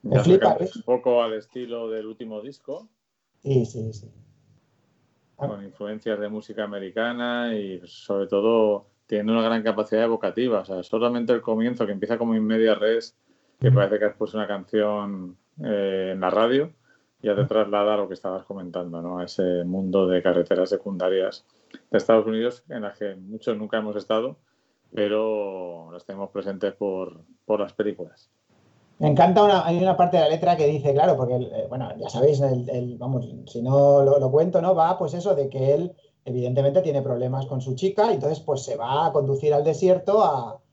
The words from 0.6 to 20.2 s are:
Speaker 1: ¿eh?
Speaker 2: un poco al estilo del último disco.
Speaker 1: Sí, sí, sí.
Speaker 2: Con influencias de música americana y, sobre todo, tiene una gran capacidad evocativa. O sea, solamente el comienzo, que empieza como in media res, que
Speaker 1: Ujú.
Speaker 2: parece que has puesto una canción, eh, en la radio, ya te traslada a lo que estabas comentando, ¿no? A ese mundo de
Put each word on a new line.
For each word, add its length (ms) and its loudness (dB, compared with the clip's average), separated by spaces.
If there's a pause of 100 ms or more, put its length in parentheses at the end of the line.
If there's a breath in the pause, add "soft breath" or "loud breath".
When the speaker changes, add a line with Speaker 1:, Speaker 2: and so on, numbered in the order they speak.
Speaker 1:
¿eh? 100 -14
Speaker 2:
un 20 -16
poco 400 2
al 120 -2
estilo 560 -10
del 180 -8
último 340 -12
disco. 460 -14 (560)
Speaker 1:
Sí, 240 2
sí, 260 -10
sí. 160 -16 (1300)
Speaker 2:
Con 280 -8
influencias 560 -8
de 80 -6
música 360 -8
americana 880 -4
y, 320 -6
sobre 400 -4
todo, 600 2 (180)
tiene 260 -2
una 120 2
gran 180 0
capacidad 440 0
evocativa. 560 0
O 40 -12
sea, 160 -8
solamente 520 0
el 100 0
comienzo, 420 0
que 60 -4
empieza 260 -4
como 160 0
in 100 2
media 300 4
res, 420 0 (440)
que 80 4
Speaker 1:
Ujú. 80 6
Speaker 2:
parece 240 2
que 60 0
has 100 -2
puesto 220 -6
una 100 -4
canción, 880 -4 (260)
eh, 500 -2
en 60 -6
la 120 0
radio, 420 2 (460)
ya 160 0
te 100 2
traslada 500 2
a 20 0
lo 100 -2
que 60 -10
estabas 320 -8
comentando, 560 -8
¿no? 160 -8
A 80 -6
ese 380 -2
mundo 420 0
de 160 2